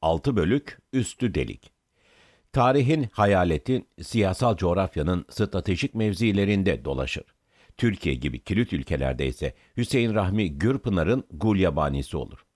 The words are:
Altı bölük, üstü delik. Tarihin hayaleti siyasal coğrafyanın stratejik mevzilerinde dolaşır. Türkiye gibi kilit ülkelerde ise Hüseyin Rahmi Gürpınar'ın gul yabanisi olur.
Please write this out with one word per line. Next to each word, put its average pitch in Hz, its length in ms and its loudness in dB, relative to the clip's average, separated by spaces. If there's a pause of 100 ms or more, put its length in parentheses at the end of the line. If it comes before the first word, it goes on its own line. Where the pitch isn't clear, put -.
Altı 82 340 0
bölük, 101 420 0 (140)
üstü 120 420 -2
delik. 62 380 -6 (800)
Tarihin 135 600 4
hayaleti 98 760 2 (160)
siyasal 101 540 0
coğrafyanın 90 720 0
stratejik - 680 -4
mevzilerinde 98 920 2
dolaşır. 67 400 -6 (520)
Türkiye 95 380 0
gibi 62 300 -6
kilit 110 280 0
ülkelerde 67 540 -2
ise 65 280 -6 (220)
Hüseyin 120 380 0
Rahmi 101 360 0
Gürpınar'ın 101 800 0
gul 101 260 0
yabanisi 73 600 0
olur. - 400 -10